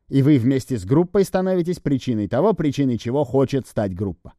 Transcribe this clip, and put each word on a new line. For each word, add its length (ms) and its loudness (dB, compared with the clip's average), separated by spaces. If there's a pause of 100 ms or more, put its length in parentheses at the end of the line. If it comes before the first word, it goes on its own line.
И 120 2
вы 160 6
вместе 400 0
с 80 -8
группой 380 2
становитесь 560 -2
причиной 480 -2
того, 260 2
причиной 460 -2
чего 240 -2
хочет 420 0
стать 300 -4
группа. 440 -8